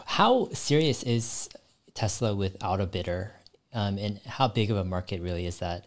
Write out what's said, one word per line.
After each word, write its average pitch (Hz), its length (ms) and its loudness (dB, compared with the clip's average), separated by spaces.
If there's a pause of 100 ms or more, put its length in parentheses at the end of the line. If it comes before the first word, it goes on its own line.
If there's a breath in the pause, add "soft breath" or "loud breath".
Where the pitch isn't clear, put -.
how 226 480 4
serious 147 520 2
is 117 440 0 (460)
Tesla - 400 0
with 95 240 -2
Autobidder? 92 720 -2 (420)
Um, 101 240 0
and 101 300 -4
how 127 220 2
big 113 240 2
of 104 40 2
a 95 80 2
market 90 380 -4
really 87 240 -2
is 87 140 -6
that? 87 260 -6